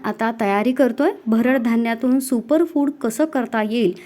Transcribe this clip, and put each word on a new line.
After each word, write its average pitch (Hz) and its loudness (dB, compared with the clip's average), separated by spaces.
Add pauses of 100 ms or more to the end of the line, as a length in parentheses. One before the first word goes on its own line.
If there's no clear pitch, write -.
आता 220 -2 (100)
तयारी 208 2
करतोय. 262 2 (160)
भरड 226 2
धान्यातून 233 0
सुपरफूड 285 0
कसं 254 -2
करता 240 -2
येईल 214 0 (120)